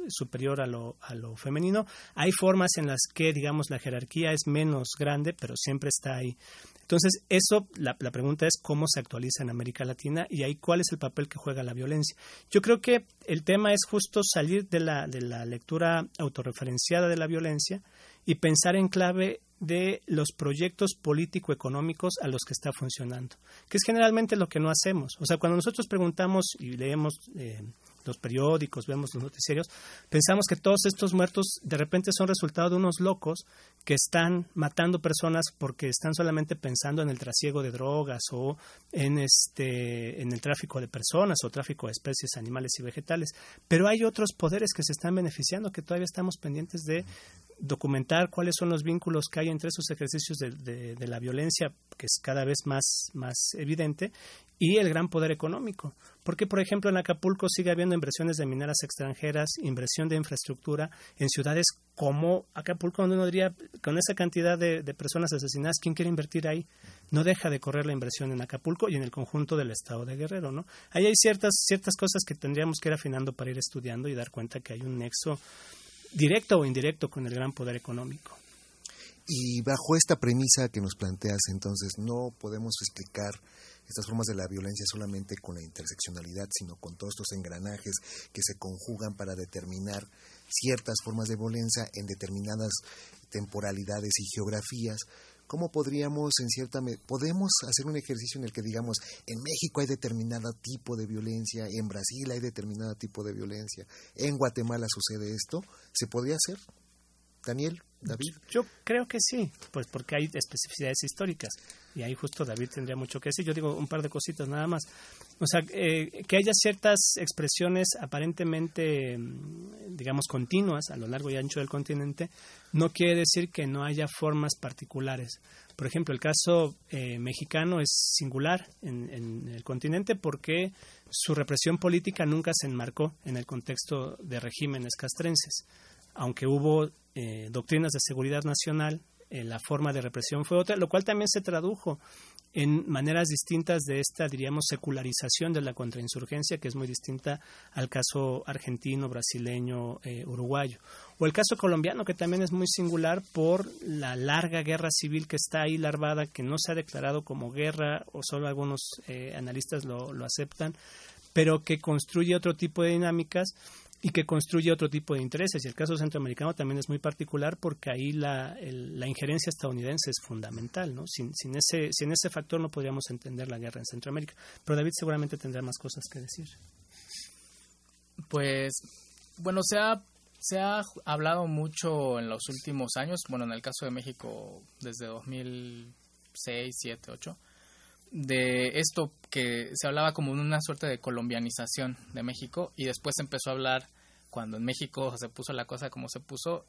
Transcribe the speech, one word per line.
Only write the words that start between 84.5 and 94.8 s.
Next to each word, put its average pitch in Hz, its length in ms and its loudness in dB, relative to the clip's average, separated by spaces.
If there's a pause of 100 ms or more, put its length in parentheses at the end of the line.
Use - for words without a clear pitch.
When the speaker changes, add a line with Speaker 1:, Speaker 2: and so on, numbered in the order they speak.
Speaker 2:
solamente 98 560 -6
con 87 140 -10
la 82 60 -10
interseccionalidad, 87 920 -10
sino 85 240 -8
con 87 200 -14
todos 101 180 -10
estos 101 220 -8
engranajes 95 580 -8 (380)
que 101 100 -4
se 101 140 -4
conjugan 101 580 -8
para 95 200 -8
determinar 92 720 -8 (420)
ciertas 123 540 -2
formas 110 260 -4
de 113 80 -2
violencia 113 560 -2
en 101 140 -6
determinadas 101 640 -4 (580)
temporalidades 104 920 -4
y 101 140 -4
geografías, 107 680 -4 (560)